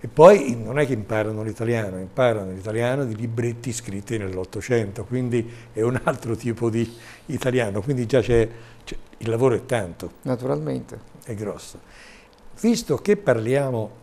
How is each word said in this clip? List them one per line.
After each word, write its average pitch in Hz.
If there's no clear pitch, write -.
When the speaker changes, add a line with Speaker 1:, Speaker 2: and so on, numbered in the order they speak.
Speaker 1:
e 123
poi 147
non 120
è 147
che 127
imparano 107
l'italiano, 110
imparano 98
l'italiano 113
di 113
libretti 117
scritti 101
nell'Ottocento, 98
quindi 120
è 107
un 120
altro 113
tipo 117
di 113
italiano, 123
quindi 127
già 127
c'è, 113
c'è, -
il 113
lavoro 120
è 98
tanto. 92
Speaker 2:
Naturalmente. 131
Speaker 1:
È 117
grosso. 101
Visto 220
che 202
parliamo 123